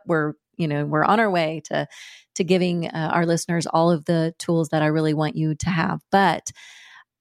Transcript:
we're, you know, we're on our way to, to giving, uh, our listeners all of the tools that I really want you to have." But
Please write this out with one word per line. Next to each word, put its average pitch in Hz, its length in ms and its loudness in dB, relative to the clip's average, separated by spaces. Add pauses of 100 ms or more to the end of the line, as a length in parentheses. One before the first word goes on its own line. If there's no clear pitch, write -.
we're, 151 260 0 (240)
you 165 100 -2
know, 147 180 -2
we're 151 200 0
on 214 140 4
our 220 100 2
way 160 360 -2
to, 147 220 -4 (460)
to 202 100 -2
giving, 175 440 0
uh, 156 260 -4
our 170 140 0
listeners 170 400 -2
all 165 240 4
of 160 140 0
the 165 340 0
tools 165 300 0
that 156 120 0
I 151 60 2
really 156 260 2
want 151 220 -2
you 156 180 0
to - 160 -4
have." 160 320 -2 (100)
But 190 400 2 (680)